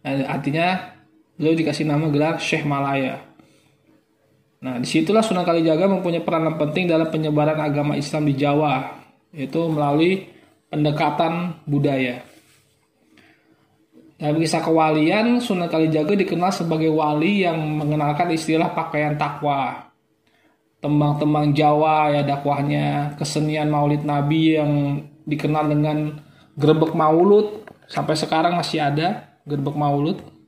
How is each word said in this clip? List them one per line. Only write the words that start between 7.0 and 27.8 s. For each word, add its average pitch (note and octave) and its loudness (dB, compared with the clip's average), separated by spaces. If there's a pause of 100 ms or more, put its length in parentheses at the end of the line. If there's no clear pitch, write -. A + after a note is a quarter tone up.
penyebaran D#3 0
agama D3 0
Islam D3 -4
di C#3+ 2
Jawa, C#3+ 0 (320)
yaitu E3 -4
melalui D#3 0 (460)
pendekatan D#3 0
budaya. C3+ 0 (1900)
Dalam D3+ 0
kisah D#3+ 0
kewalian, E3+ 2
Sunan F3+ -2
Kalijaga D#3+ 2
dikenal F3+ 0
sebagai D#3+ 0
wali D#3+ 2
yang D#3+ 0
mengenalkan D3+ -2
istilah D#3+ 0
pakaian D3+ -4
takwa. C#3 -4 (880)
Tembang-tembang D3 2
Jawa, D3+ 4
ya, D3 0
dakwahnya, C#3+ -2
kesenian D3+ -2
Maulid D3 0
Nabi D#3 2
yang D3 2 (560)
dikenal D3+ 0
dengan D3+ 0 (400)
Grebek D#3 4
Maulud, F3+ 4 (240)